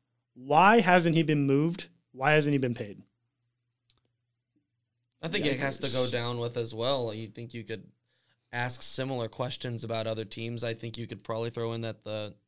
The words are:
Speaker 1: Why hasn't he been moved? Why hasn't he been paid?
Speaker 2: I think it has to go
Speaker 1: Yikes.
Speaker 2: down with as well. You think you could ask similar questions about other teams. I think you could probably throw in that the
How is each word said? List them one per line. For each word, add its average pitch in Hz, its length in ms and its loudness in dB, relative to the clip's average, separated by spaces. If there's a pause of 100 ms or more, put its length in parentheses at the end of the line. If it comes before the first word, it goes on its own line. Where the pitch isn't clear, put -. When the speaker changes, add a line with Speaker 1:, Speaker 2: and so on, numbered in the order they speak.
(340)
Speaker 1:
Why 160 460 6
hasn't 170 360 6
he 165 60 6
been 147 240 2
moved? 147 420 2 (240)
Why 135 200 0
hasn't 147 200 4
he 143 60 2
been 123 160 0
paid? 101 260 -10 (2250)
Speaker 2:
I 165 60 -6
think 190 180 -2
it 131 140 0
has 139 180 -4
to 147 140 -2
go 127 120 2
Speaker 1:
Yikes. 123 80 0
Speaker 2:
down 120 260 -2
with 120 180 -6
as 113 180 -4
well. 120 380 -2
You 110 160 -10
think 117 240 -14
you 117 100 -10
could 104 220 -10 (680)
ask 123 300 -4
similar 131 460 -4
questions 123 560 -8
about 113 220 -4
other 110 180 -4
teams. 117 400 -8
I 113 100 -4
think 117 220 -10
you 117 100 -8
could 101 160 -12
probably 117 280 -6
throw 117 220 -4
in 117 100 -6
that 110 220 -8
the 107 300 -8 (140)